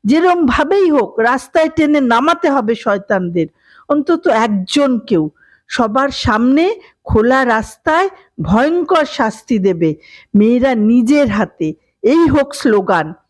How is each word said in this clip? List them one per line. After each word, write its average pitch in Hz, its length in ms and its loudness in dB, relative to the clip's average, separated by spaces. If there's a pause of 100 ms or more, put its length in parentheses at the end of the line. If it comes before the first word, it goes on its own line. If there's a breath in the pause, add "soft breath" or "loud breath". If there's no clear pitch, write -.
যেরম 330 420 2
ভাবেই 320 440 0
হোক 240 280 0
রাস্তায় 262 500 0
টেনে 294 320 0
নামাতে 285 500 0
হবে 233 240 -2
শয়তানদের, 185 720 -2 (420 soft breath)
অন্তত 330 400 0
একজনকেও। 220 1000 0 (380 soft breath)
সবার 247 400 -2
সামনে 269 720 0 (240 loud breath)
খোলা 247 420 0
রাস্তায় 311 640 -2 (320 loud breath)
ভয়ঙ্কর 294 640 0
শাস্তি 226 540 -4
দেবে 170 360 0 (400 loud breath)
মেয়েরা 240 400 2
নিজের 240 540 2
হাতে, 185 460 -4 (280)
এই 330 240 4
হোক 277 280 0
স্লোগান। 190 600 -2 (160)